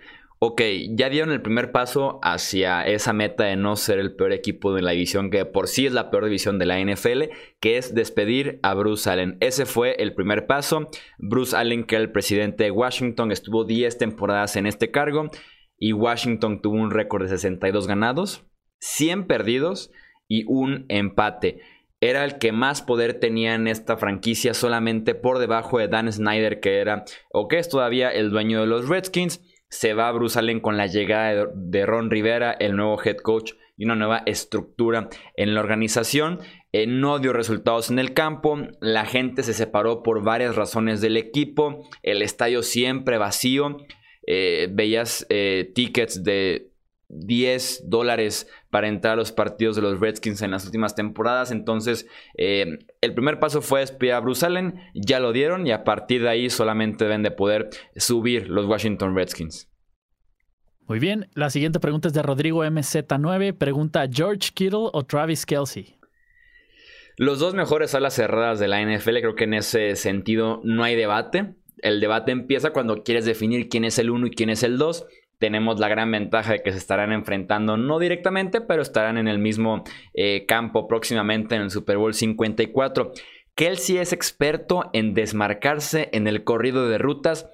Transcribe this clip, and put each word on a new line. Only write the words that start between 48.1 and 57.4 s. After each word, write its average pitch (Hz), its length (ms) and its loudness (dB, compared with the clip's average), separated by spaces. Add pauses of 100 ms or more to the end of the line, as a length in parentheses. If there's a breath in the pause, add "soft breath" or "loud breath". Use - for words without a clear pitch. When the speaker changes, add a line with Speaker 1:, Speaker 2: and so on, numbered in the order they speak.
Speaker 1:
para 104 200 2
entrar 107 260 0
a - 20 0
los 110 160 -2
partidos 107 440 0
de 107 40 0
los 101 180 0
Redskins 98 440 -2
en 98 80 -2
las 95 160 -6
últimas 107 280 -2
temporadas. 113 560 -2
Entonces, 113 560 -2 (300 loud breath)
eh, 95 440 0 (200)
el 117 140 0
primer 143 240 0
paso 147 240 0
fue 135 180 2
despedir 127 320 0
a 120 80 2
Bruce 127 240 0
Allen, 180 300 0 (180 loud breath)
ya 113 260 0
lo 123 140 2
dieron, 160 340 0
y 135 40 2
a 107 140 0
partir 113 360 0
de 117 80 2
ahí 120 220 0
solamente 110 540 0
deben 107 180 0
de 107 80 2
poder 107 400 0 (260 loud breath)